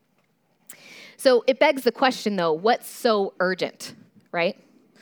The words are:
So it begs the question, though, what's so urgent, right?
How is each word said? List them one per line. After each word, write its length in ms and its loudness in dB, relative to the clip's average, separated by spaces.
So 280 4
it 120 2
begs 220 2
the 100 0
question, 440 -2
though, 180 0
what's 340 -2
so 520 -2
urgent, 560 -6
right? 240 -2